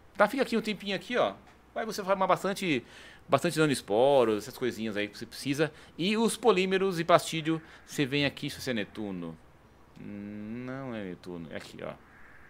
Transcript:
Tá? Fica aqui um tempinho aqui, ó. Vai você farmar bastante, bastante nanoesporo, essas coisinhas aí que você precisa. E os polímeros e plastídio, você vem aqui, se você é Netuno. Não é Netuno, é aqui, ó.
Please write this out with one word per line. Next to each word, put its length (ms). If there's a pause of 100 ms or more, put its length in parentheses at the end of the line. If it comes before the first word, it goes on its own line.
(140)
Tá? 140
Fica 140
aqui 140
um 60
tempinho 320
aqui, 220
ó. 180 (400)
Vai 120
você 180
farmar 240
bastante, 560 (420)
bastante 320
nanoesporo, 760
essas 200
coisinhas 380
aí 140
que 80
você 80
precisa. 480 (240)
E 220
os 180
polímeros 640
e 40
plastídio, 580 (240)
você 180
vem 220
aqui, 240
se 100
você 120
é 20
Netuno. 600 (640)
Não 960
é 100
Netuno, 460
é 60
aqui, 260
ó. 100 (580)